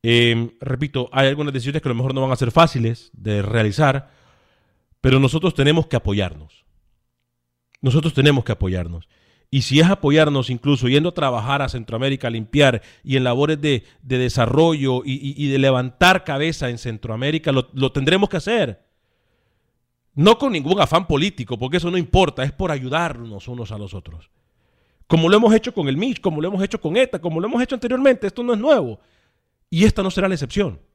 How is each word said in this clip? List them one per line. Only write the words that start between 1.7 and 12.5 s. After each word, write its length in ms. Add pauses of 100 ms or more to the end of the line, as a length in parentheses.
que 60
a 20
lo 40
mejor 200
no 60
van 120
a 40
ser 140
fáciles 640
de 300
realizar, 680 (880)
pero 200
nosotros 340
tenemos 320
que 100
apoyarnos. 680 (1160)
Nosotros 320
tenemos 320
que 80
apoyarnos. 560 (420)
Y 120
si 160
es 80
apoyarnos 640
incluso 380
yendo 220
a 40
trabajar 480
a 60
Centroamérica, 580
a 40
limpiar 520 (220)